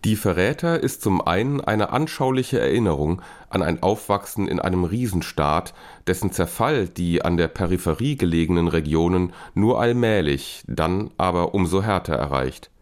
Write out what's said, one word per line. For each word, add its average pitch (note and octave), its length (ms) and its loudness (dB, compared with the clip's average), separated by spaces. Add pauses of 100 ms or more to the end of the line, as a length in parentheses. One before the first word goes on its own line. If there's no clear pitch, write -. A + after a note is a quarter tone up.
Die G#2+ 120 2
Verräter A2 640 0
ist - 200 -4
zum F#2+ 180 2
einen A#2+ 400 0
eine G#2+ 300 0
anschauliche C3 680 0
Erinnerung E2+ 640 2 (300)
an F#2+ 120 0
ein E2+ 200 -2
Aufwachsen G2+ 680 -2
in D#2+ 100 -2
einem F2+ 260 0
Riesenstaat, E2+ 920 -2 (320)
dessen F#2 260 -2
Zerfall A2 560 0
die E2+ 340 0
an F2 140 2
der E2 120 2
Peripherie F#2 680 -2
gelegenen E2+ 520 2
Regionen E2 680 2 (200)
nur A2 240 2
allmählich, A2 880 0
dann F2+ 520 -2
aber F2 360 0
umso F#2+ 280 2
härter G2 320 0
erreicht. C2+ 560 -2 (120)